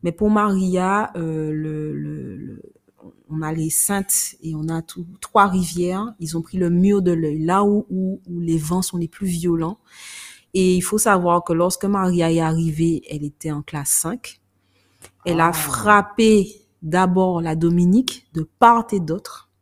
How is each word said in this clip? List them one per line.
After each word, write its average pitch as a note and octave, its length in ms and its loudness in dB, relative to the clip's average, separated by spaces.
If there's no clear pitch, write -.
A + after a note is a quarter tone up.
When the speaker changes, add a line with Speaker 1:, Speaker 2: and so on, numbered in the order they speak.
Speaker 1:
Mais E3+ 100 -2
pour G#3 180 0
Maria, G3 840 0
euh, D#3+ 360 -4
le, D#3 420 -6
le, D3 420 -10
le, - 260 -16
on D#3 120 -6
a D#3 100 -6
les D#3+ 180 -4
Saintes - 720 -2
et D#3+ 120 -8
on D#3 140 -6
a E3 140 -4
tout, E3+ 240 -14
Trois-Rivières. F#3 1000 0
Ils E3 180 -6
ont E3 40 -4
pris - 160 -10
le F3 120 2
mur F#3+ 320 4
de F3+ 100 2
l'œil, D#3 320 -2
là F#3+ 200 2
où, G#3 260 2
où, F#3+ 360 -4
où F3 140 -8
les E3 180 0
vents E3 240 -2
sont - 140 -6
les E3+ 120 -4
plus - 180 -8
violents. E3+ 520 -2
Et F#3 200 4
il F3+ 60 2
faut G#3+ 180 -2
savoir F3 460 2
que - 80 -2
lorsque F3 320 0
Maria F#3 480 2
est E3 80 2
arrivée, D#3+ 680 0
elle D3 140 -8
était D3 280 -8
en D3 100 -8
classe C#3+ 280 -8
cinq. - 500 -4
Elle E3+ 160 0
Speaker 2:
Ah. E3 80 4
Speaker 1:
a F3 40 0
frappé G#3 1040 4
d'abord F3+ 600 2
la E3 140 -2
Dominique F3 760 2
de D#3+ 100 -4
part A#3 340 6
et G3 80 0
d'autre. E3 500 -8